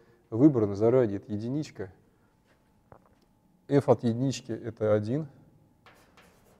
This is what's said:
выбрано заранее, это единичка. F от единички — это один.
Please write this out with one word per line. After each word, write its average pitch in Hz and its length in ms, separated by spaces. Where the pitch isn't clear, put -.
выбрано 113 420
заранее, 110 440
это 107 140
единичка. 110 640
F 139 200
от 123 160
единички — 120 480
это 107 440
один. 123 320